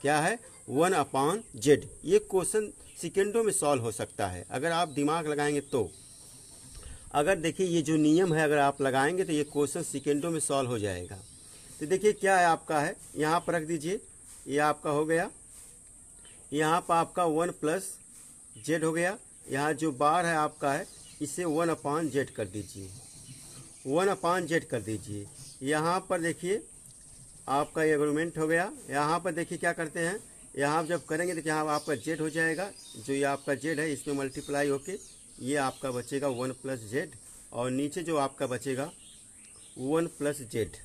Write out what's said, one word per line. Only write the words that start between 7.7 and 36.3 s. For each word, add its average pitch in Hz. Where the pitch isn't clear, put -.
जो 156
नियम 156
है 156
अगर 147
आप 139
लगाएंगे 139
तो 165
ये 147
question 147
सेकेंडों 143
में 160
solve 135
हो 120
जाएगा। 95
तो 156
देखिए, 190
क्या 190
है 175
आपका 160
है, 165
यहाँ 156
पर 170
रख 160
दीजिए, 165
ये 135
आपका 151
हो 147
गया, 165
यहाँ 156
पर 175
आपका 165
one 165
plus 170
Z 151
हो 160
गया, 175
यहाँ 147
जो 156
bar 151
है 170
आपका 147
है 170
इसे 151
one 165
upon 147
Z 131
कर -
दीजिए, 98
वन 175
upon 175
जेड 160
कर 123
दीजिए। 104
यहाँ 151
पर 185
देखिए, 175
आपका 147
ये 156
आर्गुमेंट 151
हो 156
गया। 170
यहाँ 147
पर 180
देखिए, 165
क्या 175
करते 170
हैं, 170
यहाँ 147
जब 160
करेंगे 170
तो 165
यहाँ 156
आपका 147
जेड 151
हो 156
जाएगा, 165
जो 123
ये 139
आपका 139
जेड 147
है 160
इसमें 143
multiply 143
होके 139
ये 131
आपका 135
बचेगा 131